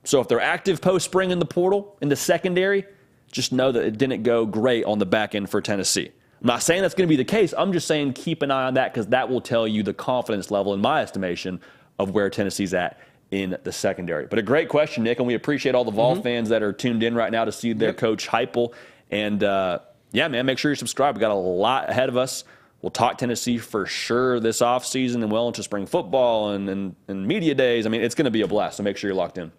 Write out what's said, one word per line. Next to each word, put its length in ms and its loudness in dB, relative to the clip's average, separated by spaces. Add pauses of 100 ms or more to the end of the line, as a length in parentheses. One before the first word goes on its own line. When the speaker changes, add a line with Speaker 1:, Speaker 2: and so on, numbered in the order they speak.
Speaker 1:
So 180 4
if 60 -6
they're 120 2
active 400 0
post-spring 500 2
in 100 0
the 60 0
portal, 540 0
in 80 -2
the 80 2
secondary, 680 0 (460)
just 200 -4
know 200 4
that 120 2
it 140 -2
didn't 240 0
go 240 4
great 380 2
on 140 0
the 60 2
back 300 0
end 160 -4
for 100 0
Tennessee. 500 -2 (300)
I'm 60 -2
not 160 2
saying 200 2
that's 120 0
gonna 140 2
be 80 6
the 80 2
case. 340 2
I'm 140 2
just 160 -2
saying 240 0
keep 280 -6
an 120 0
eye 140 0
on 80 -2
that 200 2
'cause 140 -2
that 200 2
will 120 0
tell 260 0
you 160 0
the 100 -2
confidence 580 -4
level, 240 0
in 60 -4
my 220 2
estimation, 580 -6 (380)
of 140 -2
where 180 2
Tennessee's 420 -2
at 280 -2 (320)
in 320 -2
the 80 -6
secondary. 540 -4
But 120 -2
a 40 0
great 260 2
question, 340 2
Nick, 160 0
and 80 0
we 80 0
appreciate 400 0
all 100 4
the 60 -2
Vol 240 2
Speaker 2:
Mm-hmm. 80 -4
Speaker 1:
fans 280 -2
that 120 4
are 100 0
tuned 300 0
in 140 0
right 160 0
now 120 0
to 80 -2
see 200 -4
their 160 0
Speaker 2:
Yep. 80 -4
Speaker 1:
Coach 320 -2
Heupel. 440 0 (380)
And, 320 0
uh, 380 0 (320)
yeah, 160 2
man, 180 -2
make 120 0
sure 120 0
you're 60 -2
subscribed. 420 -2
We 20 -10
got 120 4
a 20 2
lot 560 0
ahead 180 2
of 80 -4
us. 280 -2 (360)
We'll 100 -6
talk 280 0
Tennessee 400 -2
for 280 -4
sure 520 0
this 220 0
offseason 560 0
and 160 -2
well 160 0
into 160 -6
spring 220 -6
football 640 0
and, 180 -4
and, 260 -6 (140)
and 180 -6
media 280 0
days. 320 2
I 20 0
mean, 140 0
it's 120 0
gonna 160 2
be 120 2
a 40 2
blast, 300 -2
so 80 -4
make 120 -2
sure 120 -4
you're 80 -2
locked 220 -2
in. 200 -10